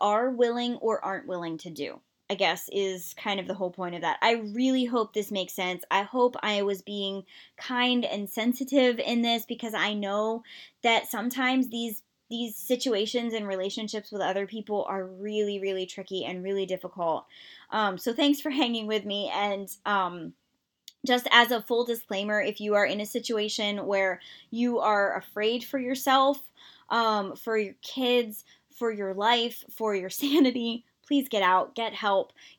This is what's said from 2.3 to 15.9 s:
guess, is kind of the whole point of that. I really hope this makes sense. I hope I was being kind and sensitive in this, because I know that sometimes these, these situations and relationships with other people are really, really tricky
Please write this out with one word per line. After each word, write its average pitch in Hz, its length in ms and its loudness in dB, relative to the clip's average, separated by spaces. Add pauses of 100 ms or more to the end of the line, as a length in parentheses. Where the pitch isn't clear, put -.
guess, 180 360 0
is 190 440 -2
kind 202 240 -2
of 180 80 -6
the 190 60 -4
whole 185 180 -4
point 175 240 -8
of 170 60 -8
that. 165 200 0
I 233 120 6 (200)
really 254 320 2
hope 233 280 0
this 208 180 -2
makes 190 220 -4
sense. 180 360 -4
I 196 140 2
hope 247 400 2
I 208 180 0
was 196 200 0
being 196 420 -6 (340)
kind 247 480 0
and 202 240 -4
sensitive 247 720 2
in 233 220 0
this, 233 240 0
because 233 280 -8
I 208 200 0
know 214 500 0 (400)
that 233 260 4
sometimes 254 600 0
these, 233 320 -6 (280)
these 233 260 -6
situations 240 800 -2
and 214 140 -4
relationships 196 640 -6
with 208 100 -4
other 190 240 0
people 208 440 -4
are 190 160 -4
really, 202 540 -2
really 190 260 -2
tricky 185 400 -6